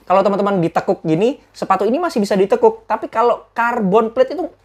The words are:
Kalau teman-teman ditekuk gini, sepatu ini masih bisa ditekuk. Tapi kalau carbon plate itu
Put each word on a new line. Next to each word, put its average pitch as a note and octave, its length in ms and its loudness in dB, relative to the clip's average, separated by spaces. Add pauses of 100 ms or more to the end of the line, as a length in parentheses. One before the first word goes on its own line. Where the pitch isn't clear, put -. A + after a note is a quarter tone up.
Kalau F#3+ 160 2
teman-teman G3+ 400 0
ditekuk F3 400 -2
gini, F#3 480 -2
sepatu F#3+ 320 -2
ini A3+ 160 0
masih E4+ 240 -2
bisa G3+ 160 0
ditekuk. A3 480 2
Tapi A#3 240 -6
kalau A#3 400 -2
carbon A3+ 640 0
plate C4 240 0
itu F4 80 -4 (180)